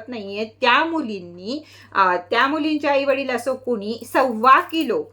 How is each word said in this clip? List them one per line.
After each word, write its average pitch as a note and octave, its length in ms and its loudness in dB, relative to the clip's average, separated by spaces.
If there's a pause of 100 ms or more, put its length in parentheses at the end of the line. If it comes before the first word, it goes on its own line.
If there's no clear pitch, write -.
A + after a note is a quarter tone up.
नाहीये G#3 380 -8
त्या B3 380 2
मुलींनी, A3 800 -6 (300)
अ, F#3+ 200 4
त्या A#3+ 320 0
मुलींच्या D4+ 440 0
आईवडील C#4 380 0
असो B3 260 -2
कोणी, A3+ 580 -6
सव्वा C4 460 4
किलो C4 540 -2